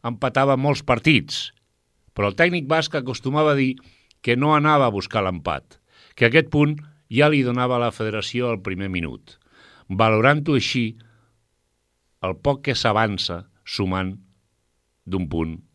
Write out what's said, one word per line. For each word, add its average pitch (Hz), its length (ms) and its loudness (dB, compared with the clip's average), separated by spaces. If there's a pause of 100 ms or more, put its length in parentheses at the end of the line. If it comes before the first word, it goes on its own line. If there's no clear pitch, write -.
empatava 131 560 0
molts 139 240 0
partits, 117 680 0 (680)
però 101 140 2
el 98 80 -8
tècnic 170 260 2
basc 156 320 0
acostumava 135 560 0
a 139 60 2
dir 131 160 0 (500)
que 120 80 2
no 147 220 2
anava 147 340 4
a 101 60 -4
buscar 101 260 -2
l'empat, 87 560 -6 (400)
que 120 140 4
aquest 156 180 4
punt 147 240 2 (400)
ja 143 160 4
li 143 160 2
donava 123 320 0
la 120 160 0
federació 110 560 -4
al 101 160 -6
primer 98 240 -6
minut, 82 480 -8 (480)
valorant-ho 120 720 2
així 120 300 -2 (1400)
el 92 160 -2
poc 139 240 -2
que 135 80 0
s'avança 104 720 -2 (180)
sumant 95 540 -4 (920)
d'un 90 240 -4
punt 80 300 -4 (160)